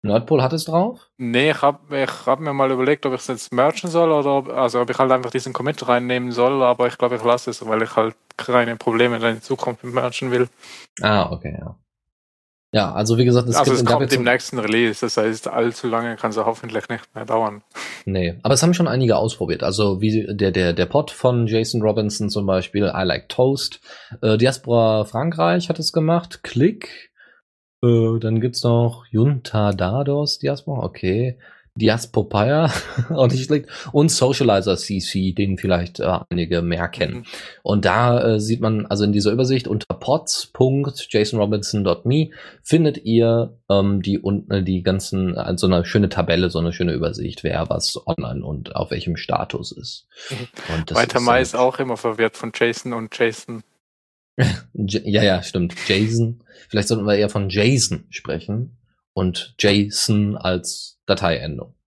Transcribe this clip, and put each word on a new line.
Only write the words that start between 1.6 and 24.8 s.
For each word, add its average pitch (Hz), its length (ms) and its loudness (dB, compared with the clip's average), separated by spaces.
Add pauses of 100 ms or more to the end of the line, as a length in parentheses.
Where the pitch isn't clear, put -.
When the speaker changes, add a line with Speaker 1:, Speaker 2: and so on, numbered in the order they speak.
Speaker 2:
hab, 143 320 0
ich 135 320 -4
hab 135 140 2
mir 151 140 -4
mal 135 180 2
überlegt, 131 340 0
ob 131 80 0
ich's - 140 -8
jetzt 127 260 -8
merchen 147 360 0
soll 165 220 2
oder 143 240 2
ob, 135 140 -2
also 123 320 0
ob 120 80 -2
ich 120 80 -4
halt 131 140 4
einfach 123 200 0
diesen 131 220 -6
Commit 139 340 -4
reinnehmen 123 440 0
soll, 127 320 2
aber 123 240 2
ich 120 100 -4
glaub, 123 160 0
ich 110 100 -6
lasse 120 280 0
es, - 140 -10
weil 110 180 0
ich 110 120 -6
halt 110 200 0 (200)
keine 117 420 0
Probleme 120 420 2
dann 113 160 0
in 110 80 -16
Zukunft - 400 -6
mit 123 100 -10
merchen 127 380 -2
will. 123 180 2 (520)
Speaker 1:
Ah, 104 300 2
okay, 78 260 -10
ja. - 200 -14 (1000)
Ja, 98 160 0
also 113 280 0
wie 127 60 6
gesagt, 123 220 4
es 117 80 0
Speaker 2:
Also 139 100 4
Speaker 1:
gibt 135 100 4
Speaker 2:
es 123 60 2
Speaker 1:
in 120 40 2
Speaker 2:
kommt 117 140 4
Speaker 1:
Gabitz 135 160 0
Speaker 2:
im 123 80 -2
nächsten 123 340 0
Release, 110 480 0
das 113 120 -4
heißt, 110 300 -2
allzu 120 400 -2
lange 113 280 -2
kann's 110 200 -4
ja 110 100 0
hoffentlich 113 440 -4
nicht - 240 -10
mehr 110 100 -12
dauern. 110 380 -2 (440)
Speaker 1:
Nee, 90 360 -2
aber 135 140 2
es 143 80 2
haben 175 100 4
schon 175 140 2
einige 120 280 2
ausprobiert. 85 460 -2
Also 98 400 0
wie 110 240 0 (100)
der, 101 140 2
der, 90 240 2
der 87 140 0
Pod - 240 0
von 120 340 2
Jason 110 380 0
Robinson 107 480 0
zum 101 160 -2
Beispiel, 95 460 0
I 92 100 -2
Like 78 260 -4
Toast. 135 500 0 (440)
Äh, 110 160 4
Diaspora 117 680 2